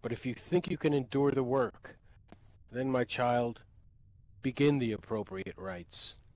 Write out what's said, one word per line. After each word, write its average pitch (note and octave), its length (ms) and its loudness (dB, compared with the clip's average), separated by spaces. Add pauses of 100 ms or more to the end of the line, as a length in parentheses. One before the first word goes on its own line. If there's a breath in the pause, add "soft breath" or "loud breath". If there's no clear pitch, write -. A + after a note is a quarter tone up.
But A2 100 -6
if - 140 -8
you B2+ 80 -2
think - 360 -2
you F3 80 -4
can D3+ 160 2
endure C#3 380 2
the C3+ 120 2
work, B2 540 -2 (720 soft breath)
then, C3 180 -4
my B2+ 140 2
child, A#2+ 580 0 (800)
begin C#3+ 380 4
the A#2+ 140 0
appropriate G2 640 -6
rites. F2+ 580 -10 (200)